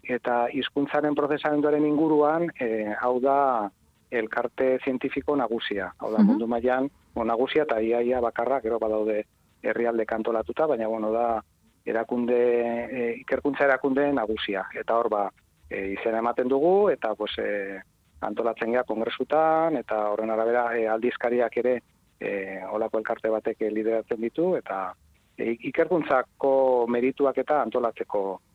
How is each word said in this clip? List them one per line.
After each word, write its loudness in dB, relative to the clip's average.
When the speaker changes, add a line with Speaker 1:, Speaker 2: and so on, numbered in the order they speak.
Speaker 1:
eta -2
hizkuntzaren -2
prozesamenduaren 2
inguruan, 2
e, -2
hau 0
da 2
elkarte 0
zientifiko -2
nagusia, -4
hau -4
da 4
Speaker 2:
Mhm. 8
Speaker 1:
mundu 4
mailan, 0
bueno, 0
nagusia 2
eta 0
ia, 2
ia 2
bakarra, 0
gero -2
badaude 0
herrialde 0
kantolatuta, -2
baina, 0
bueno, -2
da 0
erakunde, 0
e, -4
ikerkuntza -2
erakunde 2
nagusia, -4
eta -2
hor, 2
ba, -2
e, -6
izena -2
ematen 0
dugu, 4
eta, -2
pues, -6
e, -6
antolatzen -2
gea 0
kongresutan, 0
eta -2
horren -2
arabera, 0
e, 0
aldizkariak 0
ere, 0
e, -6
holako -2
elkarte -4
batek, -2
e, 0
lideratzen 0
ditu, 0
eta, -6
e, -2
ikerkuntzako 2
merituak 2
eta 0
antolatzeko -2